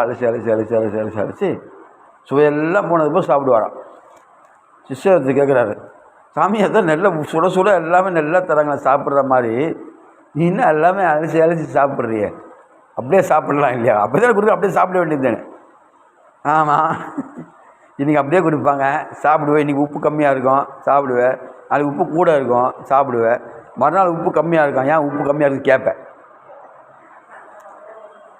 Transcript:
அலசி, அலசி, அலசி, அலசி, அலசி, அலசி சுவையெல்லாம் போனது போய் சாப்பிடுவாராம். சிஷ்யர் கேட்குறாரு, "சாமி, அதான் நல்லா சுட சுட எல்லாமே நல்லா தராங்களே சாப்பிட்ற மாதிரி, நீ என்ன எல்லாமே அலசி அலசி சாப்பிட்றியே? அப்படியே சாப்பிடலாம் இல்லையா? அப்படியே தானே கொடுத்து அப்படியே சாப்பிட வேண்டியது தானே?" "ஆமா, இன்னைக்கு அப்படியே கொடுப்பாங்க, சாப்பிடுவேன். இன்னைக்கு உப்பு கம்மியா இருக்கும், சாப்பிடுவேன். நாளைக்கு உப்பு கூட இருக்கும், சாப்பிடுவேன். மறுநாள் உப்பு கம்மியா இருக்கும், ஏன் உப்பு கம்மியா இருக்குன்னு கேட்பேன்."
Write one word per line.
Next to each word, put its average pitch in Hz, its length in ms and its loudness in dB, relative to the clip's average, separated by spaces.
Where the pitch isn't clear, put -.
அலசி, 117 200 -4
அலசி, 113 280 -2
அலசி, 110 240 0
அலசி, 110 240 -2
அலசி, 110 200 -6
அலசி 101 300 -4
சுவையெல்லாம் 151 680 2
போனது 160 220 2
போய் 180 160 0
சாப்பிடுவாராம். 131 480 2
சிஷ்யர் 147 400 2
கேட்குறாரு, 131 460 2
"சாமி, 190 300 0
அதான் 185 240 2
நல்லா 165 260 2
சுட 160 460 -2
சுட 190 180 2
எல்லாமே 180 360 2
நல்லா 165 300 0
தராங்களே 151 440 0
சாப்பிட்ற 139 420 0
மாதிரி, 127 520 0
நீ 160 120 0
என்ன 196 220 0
எல்லாமே 170 360 2
அலசி 156 360 0
அலசி 160 340 2
சாப்பிட்றியே? 120 560 -2
அப்படியே 147 260 2
சாப்பிடலாம் 143 500 0
இல்லையா? 120 300 2
அப்படியே 120 200 0
தானே 240 120 4
கொடுத்து 208 220 2
அப்படியே 175 220 -2
சாப்பிட 185 220 0
வேண்டியது 156 260 -2
தானே?" 113 160 -2
"ஆமா, 151 280 2
இன்னைக்கு 147 240 0
அப்படியே 147 200 0
கொடுப்பாங்க, 139 440 0
சாப்பிடுவேன். 147 340 2
இன்னைக்கு 143 260 0
உப்பு 147 160 -6
கம்மியா 151 320 0
இருக்கும், 131 320 0
சாப்பிடுவேன். 127 500 0
நாளைக்கு 143 240 0
உப்பு 165 120 -2
கூட 175 200 2
இருக்கும், 123 380 0
சாப்பிடுவேன். 123 560 0
மறுநாள் 165 320 2
உப்பு 165 240 -4
கம்மியா 160 320 2
இருக்கும், 131 200 0
ஏன் 151 220 0
உப்பு 143 180 -4
கம்மியா 143 240 0
இருக்குன்னு 135 220 -2
கேட்பேன்." - 320 0